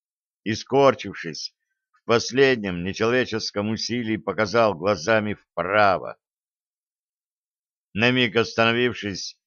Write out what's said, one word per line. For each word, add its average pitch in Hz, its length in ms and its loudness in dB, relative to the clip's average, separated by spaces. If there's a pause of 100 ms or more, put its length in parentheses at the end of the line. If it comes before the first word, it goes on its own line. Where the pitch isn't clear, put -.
(440)
и, 107 100 -4
скорчившись, 107 1000 -2 (380)
в - 120 -20
последнем 113 800 0
нечеловеческом 107 840 -2
усилии 110 460 -4
показал 101 580 0
глазами 101 600 0
вправо. 90 840 0 (1800)
На 117 160 2
миг 123 260 2
остановившись, 113 1120 0